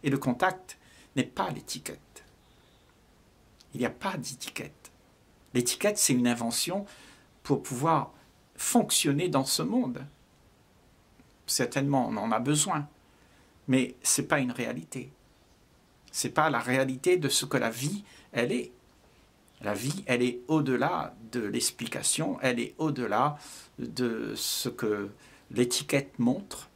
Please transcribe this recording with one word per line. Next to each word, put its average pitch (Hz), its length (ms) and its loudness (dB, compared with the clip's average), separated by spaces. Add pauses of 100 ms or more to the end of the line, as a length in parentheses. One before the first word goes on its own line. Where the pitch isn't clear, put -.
Et 147 60 0
le 135 80 2
contact, - 600 0 (380)
n'est 127 80 2
pas - 260 -4
l'étiquette. - 720 -12 (1500)
Il - 60 -8
n'y 123 60 2
a 113 60 0
pas - 260 -6
d'étiquette. - 760 -10 (640)
L'étiquette, 196 440 2
c'est - 160 4
une 123 140 4
invention 120 580 0 (580)
pour 139 200 0
pouvoir 139 480 0 (440)
fonctionner 175 760 2
dans 139 160 2
ce - 160 0
monde. 160 440 0 (1400)
Certainement, 135 600 2
on 110 100 -2
en 107 140 -2
a 110 80 2
besoin, 151 480 0 (800)
mais 127 360 2
c'est - 240 2
pas 151 120 2
une 127 120 0
réalité. 123 600 -8 (1000)
C'est - 180 -2
pas 156 200 4
la 123 100 2
réalité 131 580 4
de 147 120 2
ce - 160 2
que 135 120 0
la 113 120 2
vie, 151 340 -4 (280)
elle 123 200 2
est. 220 200 -2 (880)
La 104 120 -2
vie, 131 340 -4
elle 123 140 2
est 123 260 0
au-delà 147 680 0 (160)
de 123 100 -2
l'explication, 117 1000 -2
elle 123 180 2
est 120 180 -6
au-delà 131 600 0 (400)
de 117 580 -4
ce - 340 -2
que 104 420 -2 (400)
l'étiquette 123 680 0
montre. 127 580 -2